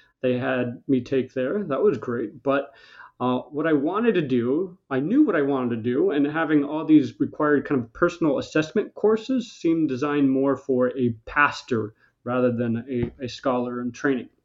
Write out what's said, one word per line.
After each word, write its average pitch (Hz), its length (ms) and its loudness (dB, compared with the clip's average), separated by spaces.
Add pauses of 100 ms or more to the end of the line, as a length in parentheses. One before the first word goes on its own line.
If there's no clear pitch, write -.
(200)
they 127 180 0
had 123 480 -4
me 131 140 2
take 127 320 -2
there. 156 320 -4
That 151 180 -2
was 185 160 2
great. 120 460 -6
But, 139 300 -2 (440)
uh, 127 200 0
what 147 280 -6
I 160 60 2
wanted 185 420 2
to 175 80 2
do, 131 560 -2 (100)
I 131 120 -2
knew 233 240 4
what 208 120 2
I 147 60 2
wanted 127 340 0
to 110 60 -8
do, 123 300 0
and 143 120 2
having 151 400 2
all 151 200 -6
these 143 340 4
required 143 480 0
kind 135 160 0
of - 100 -12
personal 165 460 0
assessment 156 560 -2
courses 220 560 0
seemed 165 380 0
designed 139 420 0
more 135 260 2
for 127 400 0
a 120 200 0 (100)
pastor 117 680 0 (280)
rather 123 300 0
than 117 360 -2
a, 123 360 -4
a 117 40 -8
scholar 123 520 -4
in 123 100 -4
training. 127 380 -2 (160)